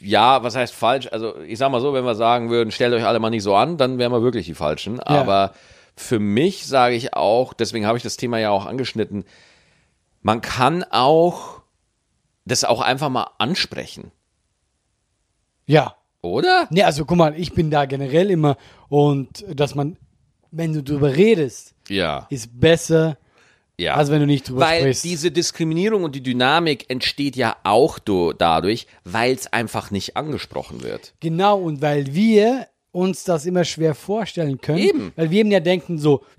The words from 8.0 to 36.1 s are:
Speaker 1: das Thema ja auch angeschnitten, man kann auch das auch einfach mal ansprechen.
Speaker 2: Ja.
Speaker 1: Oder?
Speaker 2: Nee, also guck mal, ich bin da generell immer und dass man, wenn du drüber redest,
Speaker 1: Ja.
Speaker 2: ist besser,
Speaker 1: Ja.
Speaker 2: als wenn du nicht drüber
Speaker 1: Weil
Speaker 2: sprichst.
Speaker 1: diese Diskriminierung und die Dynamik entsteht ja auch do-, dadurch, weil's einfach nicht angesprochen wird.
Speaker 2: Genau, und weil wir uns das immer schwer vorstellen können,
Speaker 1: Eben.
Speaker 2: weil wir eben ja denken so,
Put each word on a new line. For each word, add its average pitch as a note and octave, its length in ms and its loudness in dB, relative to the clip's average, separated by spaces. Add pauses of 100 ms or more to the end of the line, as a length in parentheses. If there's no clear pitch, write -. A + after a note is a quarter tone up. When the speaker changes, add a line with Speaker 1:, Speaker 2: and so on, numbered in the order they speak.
Speaker 1:
das G#2+ 140 -8
Thema A#2+ 200 -4
ja G#2+ 120 0
auch G2+ 160 0
angeschnitten, A2 580 -6 (960)
man G#2+ 220 0
kann D3 480 0
auch D#3+ 720 2 (840)
das - 200 -2
auch A#2 180 2
einfach C3+ 260 0
mal B2 300 -4
ansprechen. - 720 -6 (1600)
Speaker 2:
Ja. C3+ 300 2 (260)
Speaker 1:
Oder? D#4+ 480 0
Speaker 2:
Nee, F#3 120 2
also D#3 240 0
guck F3 100 0
mal, D#3 220 4
ich F3 160 -8
bin D#3+ 160 0
da C#3+ 160 2
generell C#3 440 0
immer D3+ 280 2 (320)
und C#3+ 580 0
dass C#3+ 260 -4
man, C#3+ 220 -6 (540)
wenn D#3+ 240 -6
du D3+ 80 -4
drüber C#3+ 340 0
redest, E3+ 580 2 (140)
Speaker 1:
Ja. E2+ 400 -2
Speaker 2:
ist A#2+ 320 -12
besser, D#3+ 560 2 (600)
Speaker 1:
Ja. E2+ 160 -2
Speaker 2:
als C#3+ 160 2
wenn D3+ 100 2
du C#3+ 60 4
nicht C#3+ 240 0
drüber B2+ 100 -4
Speaker 1:
Weil E3 200 4
Speaker 2:
sprichst. C3+ 240 0
Speaker 1:
diese E3+ 260 -4
Diskriminierung E3+ 760 -2
und C#3+ 100 -6
die C3+ 80 -10
Dynamik C3 680 0
entsteht C3 460 -4
ja A#2 280 -2
auch A2 340 4
do-, F2 360 0
dadurch, E2+ 520 0 (180)
weil's A#2 460 -2
einfach A2 400 -4
nicht G2+ 280 -6
angesprochen G#2 640 -8
wird. G#1+ 380 -12
Speaker 2:
Genau, F#3+ 380 0
und D#3+ 220 -6
weil D3 340 -2
wir A3 520 4 (260)
uns F#3 320 -2
das D#3+ 220 -2
immer F3+ 180 2
schwer D#3 300 -2
vorstellen E3+ 680 -6
können, D3+ 180 -2
Speaker 1:
Eben. D4+ 380 0
Speaker 2:
weil D#3+ 140 -2
wir G3+ 100 4
eben G#3+ 120 2
ja F#3+ 80 4
denken F3 380 -2
so, D3 240 2 (160)